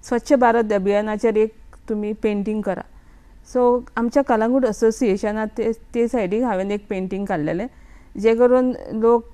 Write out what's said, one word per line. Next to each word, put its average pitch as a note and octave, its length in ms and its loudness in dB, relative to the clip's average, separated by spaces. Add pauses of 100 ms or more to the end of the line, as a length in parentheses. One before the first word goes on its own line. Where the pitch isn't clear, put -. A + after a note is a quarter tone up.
स्वच्छ A#3+ 280 -2
भारत A#3 400 2
अभियानाचेर G#3 640 0
एक A3 160 0 (360)
तुमी G#3 240 -4
पेंटिंग G#3+ 500 -4
करा." F#3+ 200 -6 (720)
So B3 240 2 (160)
आमच्या A#3+ 260 0
कलांगूट B3 420 0
असोसिएशनांत A3 840 0 (100)
ते, A3+ 140 -2 (220)
ते A#3+ 140 0
सायडीक G#3+ 340 -2
हांवेन G3 280 -2
एक G#3 180 -6
पेंटिंग F#3+ 360 -6
काडलेलें, E3+ 420 -4 (540)
जे A3+ 140 4
करून B3 380 4 (200)
लोक A3+ 420 2